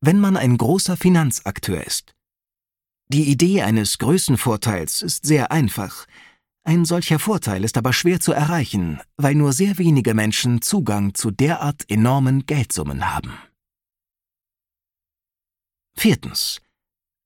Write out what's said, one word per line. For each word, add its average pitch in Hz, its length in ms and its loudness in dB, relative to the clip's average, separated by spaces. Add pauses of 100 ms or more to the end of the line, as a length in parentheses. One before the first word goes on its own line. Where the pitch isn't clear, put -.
wenn 175 200 4
man 190 160 2
ein 123 220 2
großer 170 400 0
Finanzakteur 135 840 0
ist. - 300 -10 (920)
Die 147 220 2
Idee 170 320 2
eines 107 360 0
Größenvorteils 110 1040 -2
ist - 240 -6
sehr 147 240 2
einfach. 120 560 -4 (580)
Ein 170 200 2
solcher 165 340 0
Vorteil 107 460 -2
ist 110 120 -2
aber 123 160 0
schwer 175 280 2
zu 170 120 0
erreichen, 117 680 -2 (160)
weil 143 180 2
nur 147 180 4
sehr 185 260 0
wenige 139 360 2
Menschen 110 480 0
Zugang 104 520 -2
zu - 160 -4
derart 143 600 -2
enormen 131 560 2
Geldsummen 95 680 -4
haben. - 240 -8 (2500)
Viertens, - 680 -2 (640)